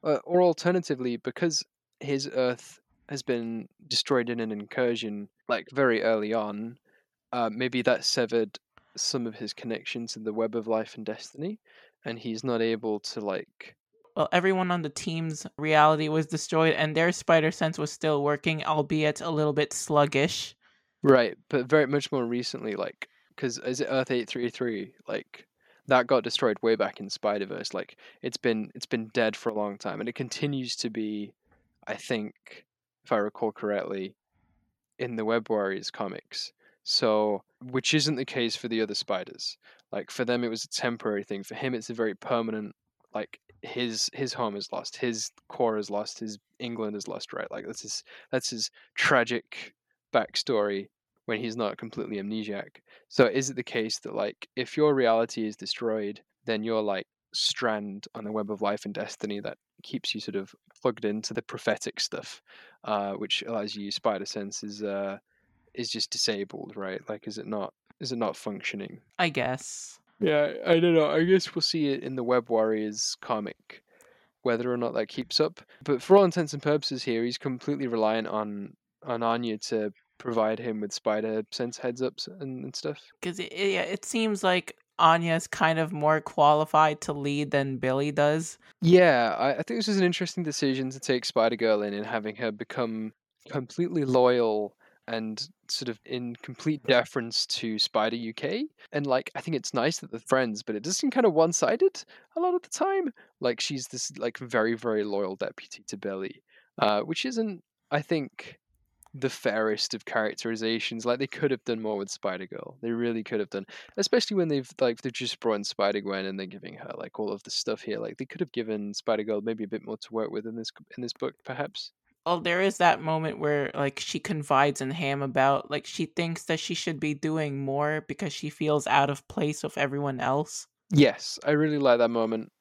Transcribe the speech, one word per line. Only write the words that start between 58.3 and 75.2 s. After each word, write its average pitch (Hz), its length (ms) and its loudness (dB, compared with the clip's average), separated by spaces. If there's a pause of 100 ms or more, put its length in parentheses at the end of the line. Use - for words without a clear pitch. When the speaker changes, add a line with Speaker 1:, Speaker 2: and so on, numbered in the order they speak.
Speaker 1:
web 107 180 -2
of 101 100 -4
life 101 240 -2
and 101 100 -8
destiny 101 460 -6
that 104 160 -8 (260)
keeps - 320 -6
you 107 60 -6
sort 98 160 -6
of 98 180 -6 (280)
plugged 110 220 0
into 107 280 -2
the 113 100 -4
prophetic - 580 -4
stuff, - 420 -8 (420)
uh, 101 300 -2
which 104 320 -4
allows 107 280 -4
you 101 160 -8
spider 101 360 -2
sense 104 360 -8
is, 104 200 -10
uh, 98 360 -4 (560)
is 120 160 -6
just - 200 -4
disabled, - 680 -4
right? 95 320 -6
Like, 107 180 -8
is 110 120 -10
it - 80 -10
not, 107 260 -6 (280)
is 127 120 -6
it 117 60 -4
not 110 180 -2
functioning? - 640 -10 (180)
Speaker 2:
I 175 100 2
guess. - 720 -6 (220)
Speaker 1:
Yeah, 151 320 4 (140)
I 170 120 8
don't 170 160 6
know. 151 160 6
I 156 140 4
guess 185 300 4
we'll 165 80 0
see 151 260 2
it 135 140 0
in 131 120 -6
the 127 100 -2
Web 120 240 2
Warriors 110 720 2
comic, - 600 -6 (600)
whether 120 300 0
or 123 40 0
not 120 180 -2
that 113 140 0
keeps - 320 -4